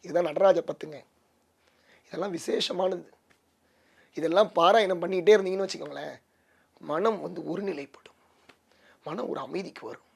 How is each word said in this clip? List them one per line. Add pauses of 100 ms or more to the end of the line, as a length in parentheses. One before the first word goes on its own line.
இதுதான்
நடராஜ
பத்துங்க. (1080)
இதெல்லாம்
விசேஷமானது. (1080)
இதெல்லாம்
பாராயணம்
பண்ணிக்கிட்டே
இருந்தீங்கன்னு
வச்சுக்கோங்களேன், (640)
மனம்
வந்து
ஒருநிலைப்படும், (880)
மனம்
ஒரு
அமைதிக்கு
வரும்.